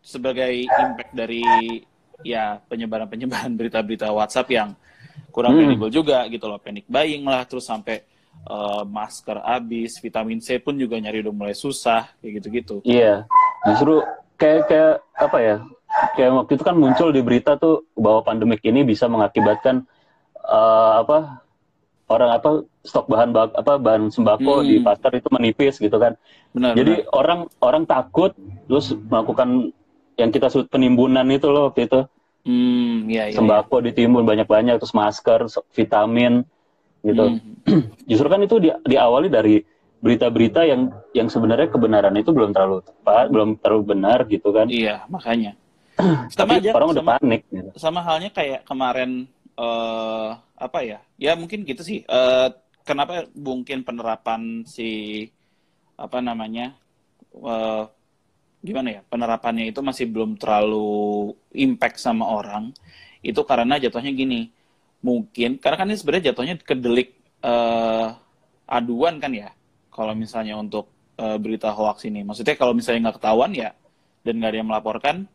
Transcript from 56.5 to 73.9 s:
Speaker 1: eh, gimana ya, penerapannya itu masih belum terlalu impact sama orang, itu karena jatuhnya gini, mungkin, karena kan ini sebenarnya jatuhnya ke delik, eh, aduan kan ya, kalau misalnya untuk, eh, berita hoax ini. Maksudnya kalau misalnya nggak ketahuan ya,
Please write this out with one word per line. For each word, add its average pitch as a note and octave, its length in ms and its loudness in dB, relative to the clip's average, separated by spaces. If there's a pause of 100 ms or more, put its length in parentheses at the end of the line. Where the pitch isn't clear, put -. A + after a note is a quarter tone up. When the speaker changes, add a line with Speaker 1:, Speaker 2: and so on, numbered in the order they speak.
Speaker 1:
eh, A2 500 -6 (800)
gimana C3 280 -8
ya, G#2 200 -14
penerapannya A2+ 640 -6
itu C#3 80 -10
masih C3+ 280 -6
belum A2 280 -6
terlalu G#2+ 520 -2 (640)
impact B2+ 440 -2
sama A2+ 320 -4
orang, G#2+ 400 -8 (560)
itu B2 160 -4
karena C3 400 0
jatuhnya B2+ 320 -6
gini, B2+ 360 -6 (520)
mungkin, A#2+ 560 -4
karena C#3+ 200 -2
kan F#3+ 120 -4
ini G#3+ 80 -4
sebenarnya D#3+ 360 -4
jatuhnya C#3+ 280 -6
ke - 160 -4
delik, B2 320 -2 (320)
eh, A2+ 640 -2 (600)
aduan B2 480 -2
kan C#3 160 -8
ya, G#2 160 -12 (400)
kalau A2 240 -8
misalnya A2 440 -8
untuk, G#2 320 -10 (280)
eh, A2 200 -6
berita G#2+ 360 -4
hoax G#2+ 340 -4
ini. G#2 140 -8
Maksudnya G#2+ 360 -4
kalau B2 200 2
misalnya A#2 320 -2
nggak - 120 -10
ketahuan A#2 320 2
ya, A2+ 200 -8 (520)